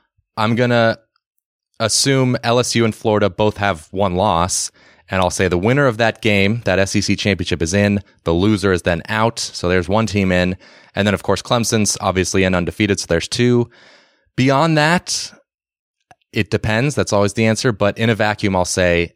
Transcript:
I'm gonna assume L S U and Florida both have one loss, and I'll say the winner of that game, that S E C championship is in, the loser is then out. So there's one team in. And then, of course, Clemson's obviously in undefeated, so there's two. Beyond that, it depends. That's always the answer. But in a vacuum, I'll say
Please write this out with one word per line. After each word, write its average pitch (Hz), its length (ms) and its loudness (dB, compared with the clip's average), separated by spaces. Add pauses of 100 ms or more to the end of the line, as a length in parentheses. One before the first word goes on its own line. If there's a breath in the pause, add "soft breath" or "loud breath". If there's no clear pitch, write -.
(380 soft breath)
I'm 110 180 0
gonna 117 440 0 (800)
assume 127 640 0
L 120 160 0
S - 160 -2
U 117 100 2
and 107 100 0
Florida 104 340 0
both 107 280 -2
have 98 340 -2
one 95 240 -2
loss, 90 560 -2 (380 soft breath)
and 95 120 -2
I'll 90 100 2
say 98 160 0
the 87 100 0
winner 127 300 2
of 110 100 -2
that 113 240 -2
game, 104 440 2
that 92 140 2
S 95 160 0
E 104 60 0
C 98 140 0
championship 90 460 -2
is 85 120 -4
in, 101 280 2 (240 soft breath)
the 85 80 0
loser 98 380 2
is 87 120 0
then 85 260 -2
out. 110 300 0
So - 280 -6
there's 90 220 0
one 110 160 0
team 95 260 0
in. 90 240 0 (400 loud breath)
And 101 120 0
then, 101 60 2
of 92 100 -4
course, 98 180 0
Clemson's 113 600 -2
obviously 95 420 0
in 92 120 2
undefeated, 90 440 -2
so - 100 -10
there's 82 180 0
two. 120 420 0 (680 soft breath)
Beyond 139 420 2
that, 160 540 -2 (1000)
it 104 180 -2
depends. 113 460 0
That's 101 180 -2
always 101 200 2
the 113 120 0
answer. 110 260 0
But 101 260 -2
in 113 120 0
a 113 60 2
vacuum, 104 400 0
I'll 90 100 2
say 85 500 0